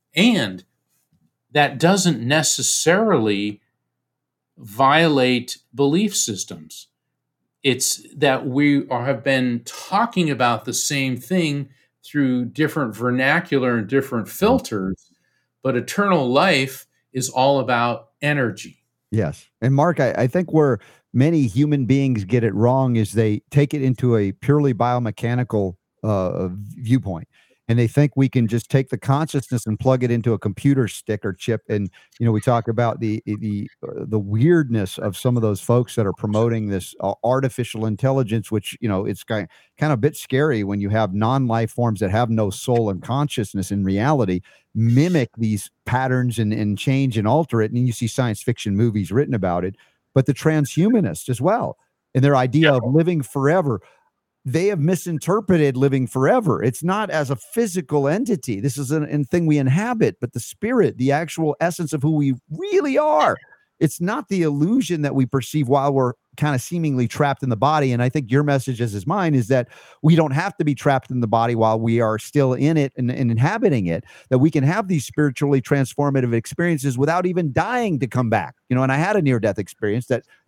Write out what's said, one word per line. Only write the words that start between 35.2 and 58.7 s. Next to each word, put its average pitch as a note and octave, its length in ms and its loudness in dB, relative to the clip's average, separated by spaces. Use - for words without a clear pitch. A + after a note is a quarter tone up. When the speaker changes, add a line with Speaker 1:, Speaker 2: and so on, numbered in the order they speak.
Speaker 2:
of A#2 80 0
those G#2 200 0
folks A#2+ 320 2
that A2 100 0
are F#2+ 80 -2
promoting A2 560 -2
this, G2 320 -6
uh, G2 140 -4
artificial B2 600 -2
intelligence, A2+ 640 -2
which, - 300 -4
you A#2+ 60 -2
know, G2 180 -2
it's G2+ 180 -8
ki-, G#2 220 -6
kind D#3 140 0
of - 0 -
a C3 40 0
bit C#3 180 0
scary C3 480 0
when G2+ 160 -2
you G2+ 120 -2
have G#2 240 0
non-life A#2 560 0
forms A2+ 300 -2
that G2 100 0
have A2+ 180 0
no A2 220 0
soul A#2 400 -2
and F2+ 120 -8
consciousness A#2+ 680 -4
in G2+ 120 -2
reality G2 600 0
mimic B2+ 640 2
these A2 320 -2
patterns B2+ 520 0
and, G#2+ 140 0
and G#2 240 -2
change C3+ 400 0
and G#2 100 0
alter A#2+ 360 2
it. G#2+ 100 -2
And B2 140 0
you A#2 80 -2
see A2+ 140 -4
science A#2+ 340 -2
fiction G#2+ 340 -2
movies G#2 340 0
written C#3 220 0
about F2+ 320 -2
it, F#2+ 100 -4
but C3+ 140 2
the C#3 80 0
transhumanists D#3 960 0
as A#2+ 100 -4
well, F3+ 380 -2
and C3 80 2
their C#3+ 140 4
idea C#3 380 4
of B2 100 0
living D#3 380 2
forever. C#3+ 580 0
They D#3+ 200 0
have G3+ 120 0
misinterpreted E3+ 960 0
living C3 320 2
forever. C#3+ 560 2
It's C3 220 -2
not G3 240 -2
as D3 220 -2
a C3+ 60 -2
physical E3 720 -2
entity. D#3 540 -2
This A2+ 160 -8